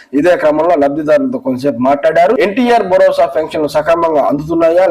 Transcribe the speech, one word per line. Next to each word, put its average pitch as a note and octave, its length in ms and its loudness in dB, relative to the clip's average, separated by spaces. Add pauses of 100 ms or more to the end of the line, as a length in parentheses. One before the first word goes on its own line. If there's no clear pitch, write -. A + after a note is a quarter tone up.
(140)
ఇదే E3 220 2
క్రమంలో D#3 420 0
లబ్ధిదారులతో C#3+ 600 0
కొంతసేపు B2+ 400 -4
మాట్లాడారు. D#3+ 640 0
ఎన్టీఆర్ A3 480 0
భరోసా F#3 380 2
పెన్షన్లు D#3 420 -4
సక్రమంగా D#3 540 0
అందుతున్నాయా E3 680 0